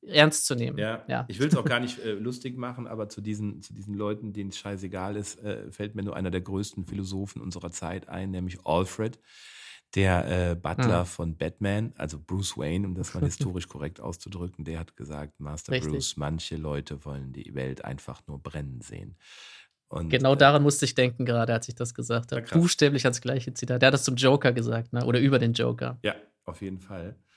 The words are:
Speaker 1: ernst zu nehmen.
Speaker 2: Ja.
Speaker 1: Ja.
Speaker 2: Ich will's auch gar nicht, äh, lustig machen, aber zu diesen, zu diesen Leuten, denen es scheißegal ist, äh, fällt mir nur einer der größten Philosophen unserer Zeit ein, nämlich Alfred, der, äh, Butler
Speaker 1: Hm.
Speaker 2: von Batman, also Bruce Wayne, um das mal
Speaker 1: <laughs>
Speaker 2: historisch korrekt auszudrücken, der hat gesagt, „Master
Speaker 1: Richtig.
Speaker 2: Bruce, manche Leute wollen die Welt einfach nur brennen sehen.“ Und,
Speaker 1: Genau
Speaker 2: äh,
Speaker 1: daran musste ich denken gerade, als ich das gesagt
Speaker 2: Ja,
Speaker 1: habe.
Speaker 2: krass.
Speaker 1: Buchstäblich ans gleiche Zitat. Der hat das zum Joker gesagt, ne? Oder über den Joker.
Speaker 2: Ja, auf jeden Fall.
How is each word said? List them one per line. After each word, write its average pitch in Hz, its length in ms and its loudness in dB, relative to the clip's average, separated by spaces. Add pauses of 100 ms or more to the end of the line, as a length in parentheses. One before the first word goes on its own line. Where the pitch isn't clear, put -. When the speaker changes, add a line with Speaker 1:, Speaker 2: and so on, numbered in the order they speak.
Speaker 1:
ernst 151 460 4
zu 135 80 0
nehmen. 120 240 -2
Speaker 2:
Ja. 110 280 -4
Speaker 1:
Ja. 123 220 -2
Speaker 2:
Ich 101 100 -8
will's 151 160 6
auch 123 100 0
gar 120 140 2
nicht, 123 200 -4
äh, 110 140 -4
lustig 123 440 -6
machen, 123 300 -8
aber 110 220 -6
zu - 120 -12
diesen, 104 400 -4
zu - 120 -18
diesen 104 200 -10
Leuten, 104 400 -4
denen 98 160 -6
es - 80 -12
scheißegal 98 580 -6
ist, 104 280 -8
äh, 101 280 -6
fällt 104 220 -8
mir 101 100 -6
nur 101 120 -4
einer 95 160 -2
der 90 100 -2
größten 98 440 -6
Philosophen 98 560 -8
unserer 87 300 -8
Zeit 87 380 -8
ein, 95 220 -6
nämlich 90 340 -6
Alfred, 92 540 0 (760)
der, 90 560 4
äh, 85 40 0
Butler 87 460 2
Speaker 1:
Hm. 87 40 0
Speaker 2:
von 85 320 -6
Batman, 101 600 -2
also 76 220 -8
Bruce 95 380 -4
Wayne, 87 300 -2
um 92 80 -4
das 87 180 -6
mal 87 100 -2
Speaker 1:
<laughs> - 20 2
Speaker 2:
historisch 90 420 -4
korrekt 73 340 -10
auszudrücken, 87 640 -10
der 82 140 -6
hat - 160 -12
gesagt, 73 440 -12
„Master 76 340 -8
Speaker 1:
Richtig. 78 180 -2
Speaker 2:
Bruce, 69 260 -4
manche 80 400 -4
Leute 71 480 -6
wollen 69 280 -8
die - 220 -14
Welt 65 300 -6
einfach - 420 -10
nur 71 140 -10
brennen 67 400 -10
sehen.“ - 360 -14 (720)
Und, 82 200 -4
Speaker 1:
Genau 131 240 6
Speaker 2:
äh, 139 40 6
Speaker 1:
daran 143 260 10
musste 143 220 6
ich - 80 0
denken 127 320 2
gerade, 117 260 2
als 117 160 0
ich 120 80 -12
das 120 180 -4
gesagt 117 380 -2
Speaker 2:
Ja, 135 60 -2
Speaker 1:
habe. 120 80 -4
Speaker 2:
krass. - 120 2
Speaker 1:
Buchstäblich 143 480 6
ans 123 160 4
gleiche 131 320 -2
Zitat. 123 280 0
Der 131 60 10
hat 135 60 10
das 135 100 2
zum 131 120 2
Joker 131 380 6
gesagt, 117 400 -2
ne? 120 100 0
Oder 120 160 4
über 135 200 6
den 117 140 4
Joker. 123 500 0
Speaker 2:
Ja, 104 120 0 (300)
auf 87 160 -12
jeden 95 180 -8
Fall. 92 360 -12 (220)